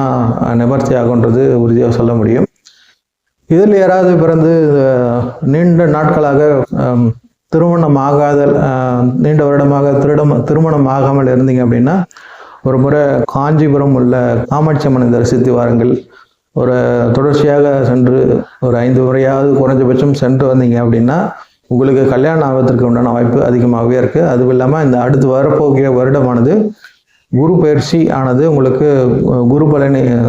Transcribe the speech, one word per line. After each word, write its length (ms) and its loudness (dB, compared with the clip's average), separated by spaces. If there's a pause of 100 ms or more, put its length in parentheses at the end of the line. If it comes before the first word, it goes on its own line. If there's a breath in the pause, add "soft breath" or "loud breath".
(440)
ஆ, 120 -2
நிவர்த்தி 400 0
ஆகுன்றது 720 0
உறுதியா 220 2
சொல்ல 240 0
முடியும். 320 0 (1000 soft breath)
இதில் 320 2
யாராவது 380 2
பிறந்து, 640 2 (160)
ஆ, 220 -2 (220)
நீண்ட 440 0
நாட்களாக, 800 0 (140)
ஆம், 360 0 (340)
திருமணம் 480 0
ஆகாத, 680 0
ஆ, 400 -2 (160)
நீண்ட 280 0
வருடமாக 460 0
திருடம்-, 520 0
திருமணம் 420 0
ஆகாமல் 400 0
இருந்தீங்க 400 0
அப்படின்னா, 380 0 (600 loud breath)
ஒரு 140 -2
முறை 240 0 (240)
காஞ்சிபுரம் 680 0
உள்ள 540 0
காமாட்சி 380 -2
அம்மனை 240 0
தரிசித்து 440 0
வாருங்கள். 500 0 (480 soft breath)
ஒரு 640 -2
தொடர்ச்சியாக 720 0
சென்று 580 0 (160)
ஒரு 180 -2
ஐந்து 240 0
முறையாவது 520 0
குறைஞ்சபட்சம் 600 0
சென்று 420 0
வந்தீங்க 40 2
அப்படின்னா, 720 0 (360 loud breath)
உங்களுக்கு 400 0
கல்யாணம் 420 0
ஆவதற்கு 360 0
உண்டான 240 0
வாய்ப்பு 340 0
அதிகமாகவே 540 0
இருக்கு. 300 0
அதுவும் 220 0
இல்லாம 340 0
இந்த 180 0
அடுத்து 260 0
வரப்போகிற 680 0
வருடமானது 760 0 (680 loud breath)
குரு 260 2
பயிற்சி 480 0
ஆனது 400 0
உங்களுக்கு, 580 0 (240)
ஆ, 60 0
குரு 300 2
பலனை, 420 0 (200)